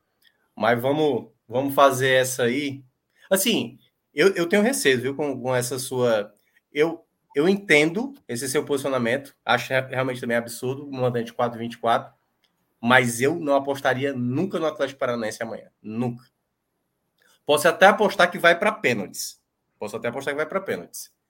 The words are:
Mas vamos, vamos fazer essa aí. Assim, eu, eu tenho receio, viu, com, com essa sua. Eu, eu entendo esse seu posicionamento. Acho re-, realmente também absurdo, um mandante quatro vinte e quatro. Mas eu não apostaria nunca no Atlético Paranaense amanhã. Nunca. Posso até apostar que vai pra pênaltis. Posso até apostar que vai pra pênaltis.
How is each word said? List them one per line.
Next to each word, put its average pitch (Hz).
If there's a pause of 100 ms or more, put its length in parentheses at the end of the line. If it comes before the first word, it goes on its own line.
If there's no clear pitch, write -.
(540)
Mas 117
vamos, 139 (180)
vamos 135
fazer 135
essa 127
aí. 131 (460)
Assim, 190 (340)
eu, 156
eu 170
tenho 208
receio, 208
viu, 135
com, 139
com 127
essa 123
sua. 120 (360)
Eu, 160 (260)
eu 147
entendo 185 (140)
esse 123
seu 143
posicionamento. 135 (120)
Acho 123
re-, 131
realmente 127
também 117
absurdo, 127
um 143
mandante 120
quatro 117
vinte 117
e -
quatro. - (680)
Mas 120
eu 147
não 147
apostaria 139
nunca 135
no 160
Atlético 143
Paranaense 120
amanhã. 110 (100)
Nunca. 117 (1200)
Posso 147
até 160
apostar 196
que -
vai 170
pra 208
pênaltis. - (380)
Posso 107
até 117
apostar 139
que 143
vai 156
pra 190
pênaltis. 95 (200)